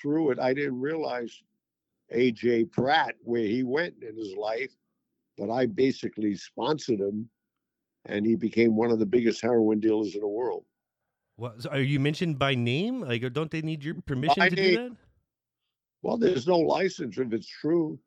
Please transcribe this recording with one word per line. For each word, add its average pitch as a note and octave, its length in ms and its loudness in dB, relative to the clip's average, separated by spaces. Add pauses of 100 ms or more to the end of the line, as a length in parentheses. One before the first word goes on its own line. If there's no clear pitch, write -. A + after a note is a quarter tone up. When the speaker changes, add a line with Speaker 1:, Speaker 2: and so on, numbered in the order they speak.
Speaker 1:
through D3+ 300 0
it. B2 100 0
I C3 140 2
didn't C#3 260 -4
realize C3 580 -6 (720)
A A#2+ 220 2
J A#2 320 2
Pratt, C3 560 2
where A#2 240 -2
he A#2+ 200 0
went C#3+ 380 -2
in A2 140 -12
his G#2 180 -10
life, A2 380 -4 (640)
but G2+ 140 -6
I B2+ 160 0
basically G#2+ 720 0
sponsored B2 640 -2
him, G#2+ 280 -4 (760)
and G#2 200 -2
he A2+ 80 4
became A2+ 400 4
one A#2 160 2
of A2+ 80 2
the A2 80 0
biggest A2+ 340 2
heroin A2 400 4
dealers G#2+ 340 2
in G#2 60 -6
the G#2+ 80 -4
world. G#2+ 360 -4 (760)
Speaker 2:
What, A#2 220 -10
so A#2+ 80 -8
are C#3 120 -2
you C3+ 200 2
mentioned D3+ 380 0
by C#3 160 2
name? D#3+ 480 0
Like, B2 320 -2
don't D3+ 160 -4
they D#3+ 100 -4
need D#3 240 -6
your D#3 100 -6 (120)
permission C#3 320 2
Speaker 1:
By F3+ 100 6
Speaker 2:
to F3+ 80 0
Speaker 1:
name. F#3+ 180 4
Speaker 2:
do B3 140 -2
that? A#3+ 80 -16 (1040)
Speaker 1:
Well, A#3 160 -2
there's G3 300 2
no F3 120 4
license D3 600 0
if B2+ 160 -2
it's G#2+ 120 -4
true. D#3 600 -2